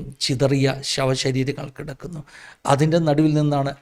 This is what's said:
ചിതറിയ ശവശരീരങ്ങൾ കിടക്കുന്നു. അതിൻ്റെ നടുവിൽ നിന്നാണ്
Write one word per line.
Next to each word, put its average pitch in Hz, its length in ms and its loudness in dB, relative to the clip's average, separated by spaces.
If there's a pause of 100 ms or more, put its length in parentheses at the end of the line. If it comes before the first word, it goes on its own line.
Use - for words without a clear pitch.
(200)
ചിതറിയ 135 480 0 (160)
ശവശരീരങ്ങൾ 131 840 -2
കിടക്കുന്നു. 147 520 -14 (440)
അതിൻ്റെ 156 340 4
നടുവിൽ 156 340 4
നിന്നാണ് 143 480 2